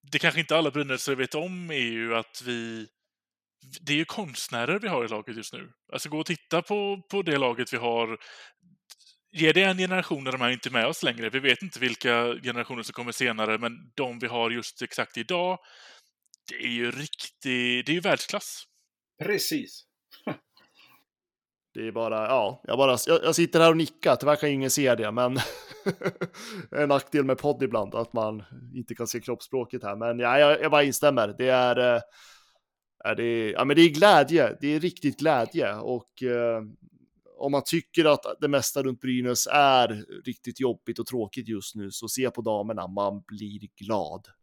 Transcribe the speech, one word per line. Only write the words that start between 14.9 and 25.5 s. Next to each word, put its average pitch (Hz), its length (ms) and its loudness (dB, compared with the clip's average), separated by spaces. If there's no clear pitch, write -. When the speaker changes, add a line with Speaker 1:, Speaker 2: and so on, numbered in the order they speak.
Speaker 1:
idag, 180 420 -4
det - 160 -14
är 120 80 -4
ju 120 180 -4
riktig-, 123 960 -4
det 143 60 -2
är - 20 2
ju 175 60 -2
världsklass. - 640 -4
Speaker 2:
Precis. 160 640 -4
<laughs> - 80 -6
Speaker 3:
Det 110 140 -8
är 104 40 -8
bara, 110 340 -2
ja, 123 380 0
jag - 140 -2
bara, 135 180 6
jag, 165 180 4
jag 160 100 4
sitter 170 260 4
här 165 100 10
och 160 60 4
nickar, 151 400 2
tyvärr 143 200 2
kan 147 120 -2
ju 143 60 0
ingen 135 160 0
se 131 240 4
det, 107 180 -2
men 123 260 0